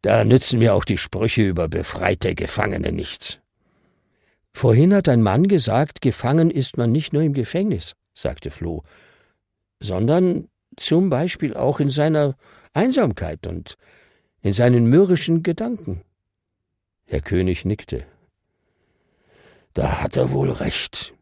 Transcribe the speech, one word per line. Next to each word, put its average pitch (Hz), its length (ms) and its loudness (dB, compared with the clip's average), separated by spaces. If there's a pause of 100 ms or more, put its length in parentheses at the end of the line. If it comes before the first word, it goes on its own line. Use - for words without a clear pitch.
Da 110 220 4
nützen 120 360 4
mir 110 140 4
auch 95 100 0
die 95 140 -2
Sprüche 110 440 -2
über 87 260 0
befreite 87 680 -2
Gefangene 90 560 -4
nichts.“ - 480 -8 (1160)
„Vorhin 135 380 6
hat 196 160 2
ein 120 100 4
Mann 113 280 2
gesagt, 143 520 0
gefangen 143 500 2
ist - 280 -4
man 117 120 2
nicht 147 220 0
nur 147 100 2
im 143 120 0
Gefängnis“, 160 600 -4 (200)
sagte - 360 -8
Floh, 82 320 -8 (1000)
„sondern 139 680 0 (280)
zum 185 340 2
Beispiel 156 440 -2
auch 131 240 -2
in 143 120 0
seiner 147 460 0 (360)
Einsamkeit 165 760 -2
und 85 300 -10 (640)
in 98 140 0
seinen 120 320 4
mürrischen 165 560 4
Gedanken.“ 175 580 -6 (1040)
Herr 71 160 -4
König 92 460 -2
nickte. - 400 -6 (1700)
„Da - 260 -2
hat - 160 -4
er 131 160 0
wohl 135 180 0
recht. - 720 -6